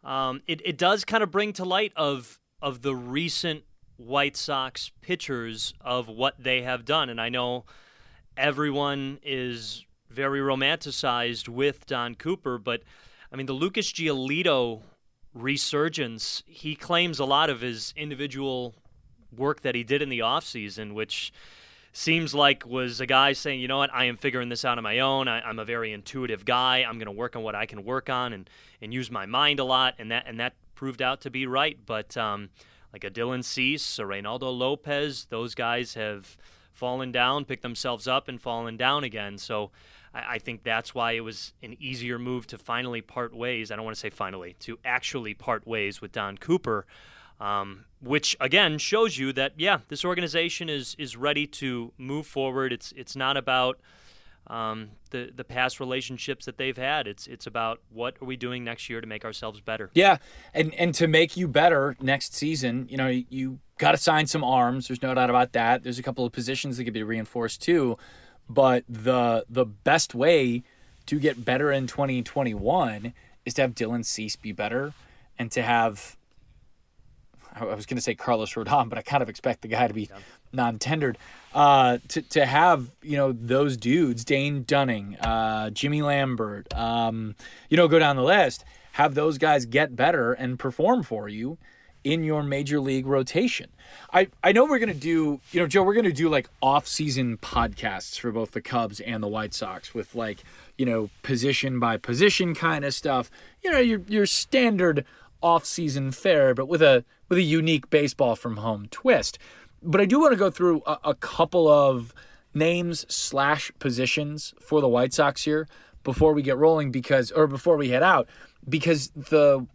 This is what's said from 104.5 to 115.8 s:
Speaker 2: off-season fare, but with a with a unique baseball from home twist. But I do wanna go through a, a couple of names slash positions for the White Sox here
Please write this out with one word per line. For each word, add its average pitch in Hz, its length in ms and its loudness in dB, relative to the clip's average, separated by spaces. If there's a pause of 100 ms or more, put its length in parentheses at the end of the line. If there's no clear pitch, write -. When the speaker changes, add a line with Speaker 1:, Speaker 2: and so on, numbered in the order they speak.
Speaker 2:
off-season 151 720 2
fare, 139 420 6
but 135 140 -2
with 165 120 4
a 135 220 8 (280)
with 180 80 6
a - 20 4
unique 160 480 2
baseball 139 460 4
from 110 220 -8
home 107 340 -4
twist. - 480 2 (420)
But 170 200 2
I 202 40 6
do 240 140 4
wanna 294 160 8
go 190 160 2
through 170 340 2
a, 151 200 -2
a 151 100 2
couple 165 540 2
of 135 440 6 (400)
names 170 540 0
slash 139 720 0
positions 143 800 -2
for 151 220 2
the 135 80 4
White 123 240 4
Sox 143 320 2
here 151 200 0 (380)